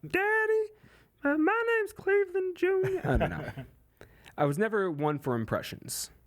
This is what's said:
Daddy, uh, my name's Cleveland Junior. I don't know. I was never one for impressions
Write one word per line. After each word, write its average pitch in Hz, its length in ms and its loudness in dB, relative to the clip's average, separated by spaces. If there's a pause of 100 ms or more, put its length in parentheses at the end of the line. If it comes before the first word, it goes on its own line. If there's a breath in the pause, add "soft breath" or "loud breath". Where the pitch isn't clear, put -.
Daddy, 440 560 2 (600 soft breath)
uh, 285 120 2
my 381 280 2 (140)
name's 415 140 -2
Cleveland 381 640 0
Junior. 381 480 0
I 131 120 2
don't 156 140 2
know. 156 140 -8 (920 loud breath)
I 151 60 2
was 143 140 2
never 202 320 0
one 151 280 -2
for 135 160 -2
impressions - 760 -4 (160)